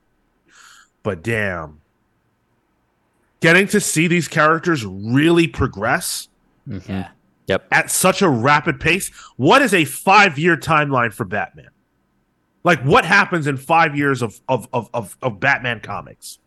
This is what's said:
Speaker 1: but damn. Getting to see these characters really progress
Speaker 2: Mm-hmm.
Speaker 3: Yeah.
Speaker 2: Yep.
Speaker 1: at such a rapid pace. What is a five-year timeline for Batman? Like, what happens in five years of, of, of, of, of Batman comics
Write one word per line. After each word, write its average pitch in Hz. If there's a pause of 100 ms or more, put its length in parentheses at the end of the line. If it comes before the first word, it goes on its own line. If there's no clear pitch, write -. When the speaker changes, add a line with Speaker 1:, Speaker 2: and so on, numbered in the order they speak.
(1040)
Speaker 1:
but 92
damn. 87 (1600)
Getting 175
to 208
see 165
these 165
characters 156
really 131
progress 123 (400)
Speaker 2:
Mm-hmm. 98
Speaker 3:
Yeah. 95 (380)
Speaker 2:
Yep. 95
Speaker 1:
at 151
such 185
a 196
rapid 143
pace. 175 (280)
What 202
is 233
a 175
five-year 175
timeline 143
for 117
Batman? 92 (920)
Like, 170
what 175
happens 180
in 143
five 160
years 143
of, 113 (120)
of, 120
of, 117
of, 117
of 117
Batman 123
comics -